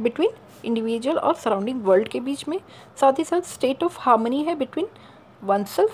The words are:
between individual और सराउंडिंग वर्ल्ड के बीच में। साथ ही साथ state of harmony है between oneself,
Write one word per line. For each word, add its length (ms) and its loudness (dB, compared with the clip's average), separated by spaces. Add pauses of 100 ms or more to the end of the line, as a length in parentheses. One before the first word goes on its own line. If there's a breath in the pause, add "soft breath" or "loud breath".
between 380 -2 (280)
individual 520 -2
और 160 2
सराउंडिंग 480 -2
वर्ल्ड 260 4
के 120 -6
बीच 280 -6
में। 100 -2 (420 loud breath)
साथ 180 6
ही 60 2
साथ 260 0
state 320 -2
of 160 -2
harmony 480 2
है 120 -2
between 280 -4 (560 loud breath)
oneself, 520 2